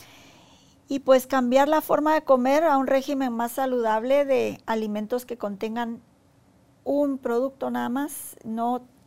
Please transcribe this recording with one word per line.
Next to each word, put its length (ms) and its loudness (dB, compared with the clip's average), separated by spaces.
Y 100 -4
pues 280 4
cambiar 420 2
la 100 4
forma 340 2
de 100 0
comer 420 4
a 120 4
un 100 0
régimen 440 0
más 220 -4
saludable 720 0
de 400 0
alimentos 600 -4
que 120 -10
contengan 640 -6
un 340 0
producto 540 -4
nada 160 -4
más, 560 -6
no 380 -4